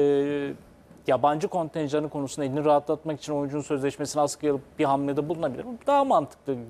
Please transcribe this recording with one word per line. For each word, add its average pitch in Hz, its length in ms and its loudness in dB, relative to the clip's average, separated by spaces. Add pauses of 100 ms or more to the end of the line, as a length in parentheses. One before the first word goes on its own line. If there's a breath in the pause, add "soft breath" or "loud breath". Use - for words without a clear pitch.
(1080)
yabancı 147 420 2
kontenjanı 151 600 -2
konusunda 143 380 -4
elini 143 180 -2
rahatlatmak 147 540 2
için - 140 -8
oyuncunun 143 300 -2
sözleşmesini 143 600 -2
askıya 147 300 0
alıp 139 260 -6
bir 151 60 2
hamlede 143 440 0
bulunabilir. 160 360 -4
Bu 240 220 -12
daha 277 180 4
mantıklı 156 520 0 (140)